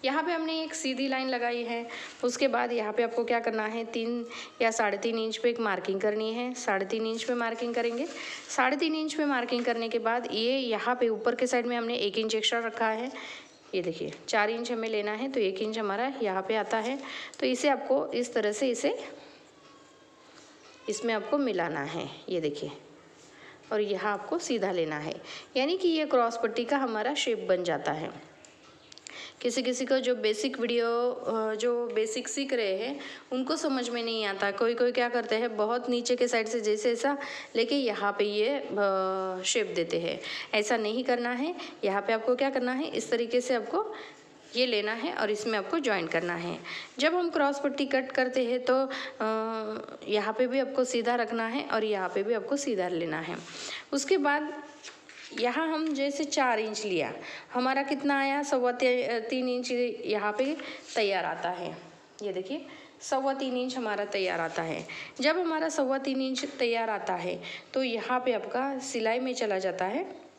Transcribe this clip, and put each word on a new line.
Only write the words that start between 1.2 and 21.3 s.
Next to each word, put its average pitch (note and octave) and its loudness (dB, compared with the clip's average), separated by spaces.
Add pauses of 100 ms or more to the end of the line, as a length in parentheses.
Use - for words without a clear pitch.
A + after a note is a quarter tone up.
लगाई A#3+ 0
है, A#3 -4 (380)
उसके B3 4
बाद A#3+ 2
यहाँ G#3+ 0
पे A3+ 2
आपको A#3 2
क्या A#3 2
करना A3 0
है, A3+ -2
तीन A#3 -2 (360)
या A3+ 6
साढ़े G#3 2
तीन A3+ 0
इंच A3 -2
पे A#3+ 2
एक A#3 -2
मार्किंग F#3+ 0
करनी G#3+ 0
है। B3 -4
साढ़े G3 0
तीन A3 0
इंच A3+ -2
पे B3+ 0
मार्किंग A#3 -2
करेंगे। A#3 0 (500)
साढ़े C4 4
तीन D#4 2
इंच D#4 -2
पे D4+ 2
मार्किंग B3 2
करने A#3 0
के A3+ 0
बाद A3+ 0
ये A#3 2
यहाँ A#3 0
पे A#3+ 4
ऊपर A3 2
के B3 2
साइड A#3+ 2
में A#3+ 0
हमने A#3 -2
एक G3+ 0
इंच A3 0
एक्स्ट्रा A3 2
रखा A3+ 0
है। A3+ -2 (640)
ये F3+ 2
देखिए, E3 -4 (160)
चार G#3+ 4
इंच A#3+ -2
हमें A3+ -2
लेना G#3 0
है, B3 -4
तो C4 2
एक F#3+ 0
इंच A3 -2
हमारा A3 0 (100)
यहाँ F#3+ 0
पे A3 0
आता A3 0
है। B3 -2 (420)
तो C4 2
इसे B3+ 2
आपको C4+ 2
इस A#3+ -2
तरह G#3 2
से B3+ 2
इसे D4 0 (1900)
इसमें A3+ -2
आपको G#3+ 0